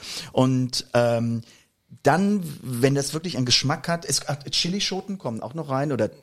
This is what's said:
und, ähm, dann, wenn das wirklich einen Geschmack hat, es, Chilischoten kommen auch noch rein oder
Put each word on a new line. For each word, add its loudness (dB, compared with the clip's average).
und, 2
ähm, 2
dann, 4
wenn 2
das 0
wirklich -6
einen 0
Geschmack 0
hat, -2
es, -2
Chilischoten -2
kommen -6
auch -10
noch -6
rein 0
oder 0